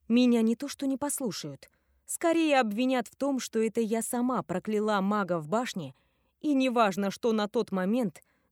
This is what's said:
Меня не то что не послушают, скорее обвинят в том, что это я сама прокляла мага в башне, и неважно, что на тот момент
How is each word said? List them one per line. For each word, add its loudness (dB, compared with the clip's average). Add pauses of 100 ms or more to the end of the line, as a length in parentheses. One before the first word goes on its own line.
Меня 4
не 2
то -8
что -6
не -2
послушают, -8 (360)
скорее 2
обвинят 0
в -20
том, -2
что -4
это 0
я 0
сама -2
прокляла -2
мага 0
в -8
башне, -4 (460)
и 0
неважно, 2
что -2
на 0
тот -2
момент -2 (280)